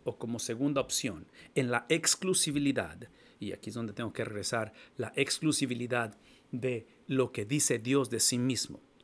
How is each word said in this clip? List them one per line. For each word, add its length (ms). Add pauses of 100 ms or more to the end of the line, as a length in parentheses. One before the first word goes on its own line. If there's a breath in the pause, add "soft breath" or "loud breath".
o 140
como 200
segunda 420
opción 460 (280 loud breath)
en 160
la 200
exclusividad, 1160 (320 soft breath)
y 140
aquí 160
es 60
donde 180
tengo 220
que 100
regresar, 480 (240 loud breath)
la 180
exclusividad 1040 (360 soft breath)
de 340 (200 soft breath)
lo 260
que 120
dice 340
Dios 300
de 120
sí 180
mismo, 420 (240)